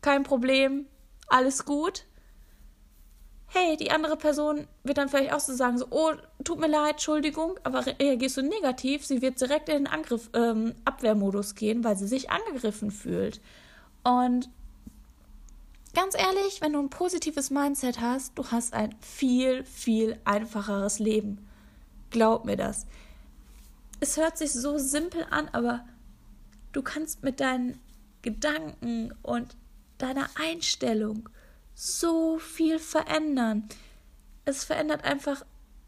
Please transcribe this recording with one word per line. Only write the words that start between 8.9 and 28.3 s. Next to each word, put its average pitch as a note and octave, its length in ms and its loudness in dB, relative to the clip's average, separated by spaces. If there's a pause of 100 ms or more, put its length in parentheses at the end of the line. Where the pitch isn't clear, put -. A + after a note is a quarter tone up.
sie B3+ 160 0
wird C4 180 0
direkt D4 300 0
in D4+ 60 2
den C#4 120 2
Angriff, B3+ 460 -4
ähm, A3+ 500 2
Abwehrmodus G#3 720 0
gehen, A3 300 0
weil G#3+ 100 2
sie G3 120 -4
sich C4 220 -2
angegriffen A3+ 600 -2
fühlt. - 480 -4 (640)
Und B3 460 4 (1400)
ganz F#4+ 220 2
ehrlich, G4 440 2
wenn D4+ 140 0
du D4 60 2
ein C#4 100 -2
positives E4 600 -2
Mindset C#4 520 0
hast, B3+ 360 -2
du B3+ 140 -6
hast A#3 220 0
ein G#3+ 260 -2
viel, B3+ 640 2
viel A3 640 0
einfacheres G#3 720 0
Leben. G#3 480 0 (640)
Glaub A3 340 4
mir G3+ 140 -2
das. - 280 -4 (1120)
Es - 180 -2
hört D#4+ 200 0
sich C#4+ 140 -2
so C#4+ 260 -2
simpel D4+ 540 -2
an, D4+ 220 0
aber A#3+ 320 -2 (880)
du C#4 100 -2
kannst - 400 -8
mit C4+ 160 -4
deinen B3+ 400 -2 (420)
Gedanken A#3 920 -4 (100)